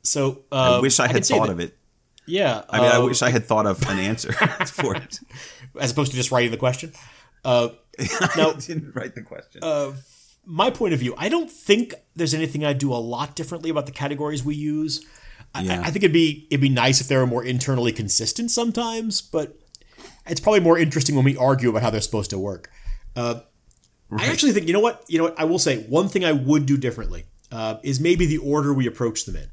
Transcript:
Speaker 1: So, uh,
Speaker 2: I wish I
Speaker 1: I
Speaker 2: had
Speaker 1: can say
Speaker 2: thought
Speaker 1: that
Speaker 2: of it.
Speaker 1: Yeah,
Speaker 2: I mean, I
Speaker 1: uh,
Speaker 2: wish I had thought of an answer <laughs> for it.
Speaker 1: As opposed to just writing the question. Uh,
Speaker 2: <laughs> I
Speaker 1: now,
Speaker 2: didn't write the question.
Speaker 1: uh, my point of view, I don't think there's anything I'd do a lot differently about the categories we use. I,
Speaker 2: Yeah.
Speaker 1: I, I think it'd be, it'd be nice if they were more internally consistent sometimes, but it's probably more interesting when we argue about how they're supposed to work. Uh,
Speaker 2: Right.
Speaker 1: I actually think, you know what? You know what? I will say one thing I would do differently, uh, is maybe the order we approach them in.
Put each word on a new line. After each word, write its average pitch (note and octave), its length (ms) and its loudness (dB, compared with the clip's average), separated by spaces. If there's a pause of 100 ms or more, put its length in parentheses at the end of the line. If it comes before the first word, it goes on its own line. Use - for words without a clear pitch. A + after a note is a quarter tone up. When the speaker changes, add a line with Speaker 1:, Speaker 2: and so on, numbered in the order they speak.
Speaker 1:
So, C3+ 380 -2 (100)
uh, B2+ 280 4
Speaker 2:
I - 20 2
wish C3 180 4
I C3 60 4
Speaker 1:
I - 40 4
Speaker 2:
had A#2+ 80 0
Speaker 1:
can - 80 2
say - 120 2
Speaker 2:
thought A2 120 2
Speaker 1:
that G2 40 -2
Speaker 2:
of E2+ 80 -6
it. - 160 -8 (500)
Speaker 1:
Yeah, D#3 440 0
Speaker 2:
I G#2+ 100 2
mean, B2 100 8
I A#2 60 8
Speaker 1:
uh, A#2+ 80 4
Speaker 2:
wish B2 180 0
I A#2+ 80 4
had A#2 160 2
thought G#2+ 200 4
of G2+ 220 0
an F#2+ 100 -2
answer G#2+ 340 -2
<laughs> - 340 0
for - 280 -4
it. - 240 -10 (600)
Speaker 1:
As C3 140 -2
opposed C3+ 200 0
to B2+ 40 -6
just B2 140 -2
writing B2 200 2
the A2+ 60 -6
question. B2+ 360 -2 (520)
Uh, A#2+ 260 2 (140)
Speaker 2:
<laughs> - 140 -20
I D#3+ 380 -2
Speaker 1:
now, D#3 160 4
Speaker 2:
didn't D#3 420 -10
write - 200 -10
the A#2 80 -14
question. - 420 -20
Speaker 1:
uh, D3 280 -2 (520)
my F#3+ 260 0
point G#3+ 240 -2
of C#3 60 0
view, B2 180 -4
I F3+ 100 -4
don't D#4+ 220 -2
think A3+ 440 0 (220)
there's D#3+ 180 -2
anything D3+ 300 -4
I'd C#3+ 140 0
do C#3 140 0
a B2 40 -2
lot A#2+ 400 -6
differently D#3+ 340 -8
about D3 160 -2
the C#3 60 -16
categories D3 520 -6
we D3 100 -4
use. D3+ 500 -4 (500)
I, - 80 -6
Speaker 2:
Yeah. F#3 180 -4
Speaker 1:
I, - 40 -6
I E3+ 60 -2
think D3+ 140 -4
it'd E3+ 80 6
be, D#3 380 2
it'd C#3+ 100 0
be C#3 80 4
nice C3 320 4
if - 80 -6
they C3+ 80 2
were C3 100 4
more A#2+ 180 -2
internally B2 480 0
consistent A2+ 580 -4
sometimes, A3+ 680 -2
but - 360 -6 (680)
it's E3+ 140 -4
probably G#3+ 200 6
more E3 180 6
interesting D3+ 380 2
when C3 80 4
we C#3 120 4
argue B2+ 340 2
about A2 120 2
how A#2 80 2
they're G#2+ 100 -2
supposed G#2 300 -4
to G2 80 -4
work. F#2+ 320 -8 (460)
Uh, A#2+ 240 -4 (680)
Speaker 2:
Right. G#2+ 200 -2
Speaker 1:
I - 40 0
actually D4+ 200 2
think, F#3+ 140 0
you E3+ 80 2
know G#3 60 4
what? A#3 280 0
You E3 80 -2
know E3 80 4
what? E3 160 -2
I D#3+ 40 0
will E3 140 2
say B2+ 260 0
one C#3+ 240 2
thing F#3+ 140 0
I E3 100 2
would C#3+ 340 2
do C#3 100 2
differently, G#2+ 480 -4 (260)
uh, A2 320 -4
is C3+ 160 -2
maybe E3 280 2
the D3+ 120 2
order C#3+ 360 0
we C3 120 2
approach A2+ 380 -4
them F2+ 120 -8
in. - 160 -8